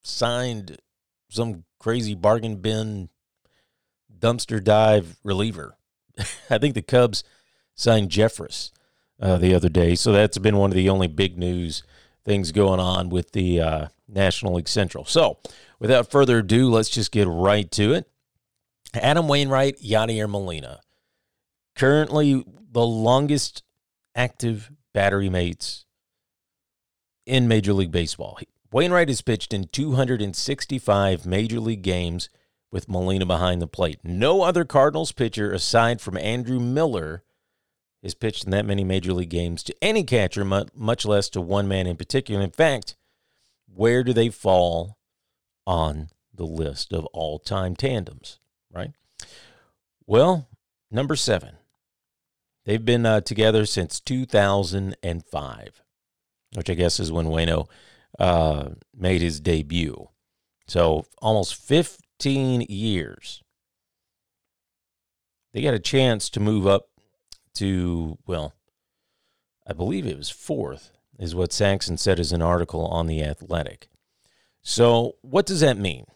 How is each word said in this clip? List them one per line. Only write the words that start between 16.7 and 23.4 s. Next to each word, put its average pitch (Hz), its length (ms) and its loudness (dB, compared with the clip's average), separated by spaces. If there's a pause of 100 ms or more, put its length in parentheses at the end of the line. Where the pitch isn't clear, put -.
let's 113 180 4
just 110 220 -4
get 104 160 4
right 92 460 2
to 107 200 2
it. 180 160 -2 (840)
Adam 151 320 2
Wainwright, 139 560 2
Yadier 110 440 0
Molina, 87 540 -8 (920)
currently 143 680 2 (280)
the 117 160 2
longest 131 720 0 (540)